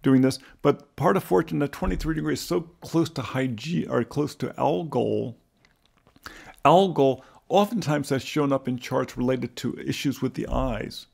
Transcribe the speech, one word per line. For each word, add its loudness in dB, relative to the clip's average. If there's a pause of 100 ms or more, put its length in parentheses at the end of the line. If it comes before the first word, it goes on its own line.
doing 6
this, 2 (220)
but 0
part 2
of -2
fortune 0
at -2
twenty-three -4
degrees, -2
so -2 (200)
close 0
to -8
Hygeia, -4
or 2
close -4
to -6
Algol. -2 (1300)
Algol 6 (280)
oftentimes 0
has 0
shown 0
up -2
in -4
charts -4
related -2
to -4
issues -4
with -2
the -6
eyes. -4